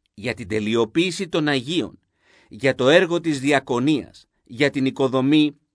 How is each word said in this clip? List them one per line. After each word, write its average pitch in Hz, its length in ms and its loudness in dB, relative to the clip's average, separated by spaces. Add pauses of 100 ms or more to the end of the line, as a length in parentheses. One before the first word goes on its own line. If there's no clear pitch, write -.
(140)
για 110 200 -6
την 110 140 -12
τελειοποίηση 117 800 -2
των 160 200 -2
Αγίων, 135 500 -4 (500)
για 127 260 -2
το 127 140 2
έργο 170 320 4
της 156 200 -2
διακονίας, 131 840 -2 (180)
για 135 260 -2
την 135 160 -2
οικοδομή 139 720 2 (180)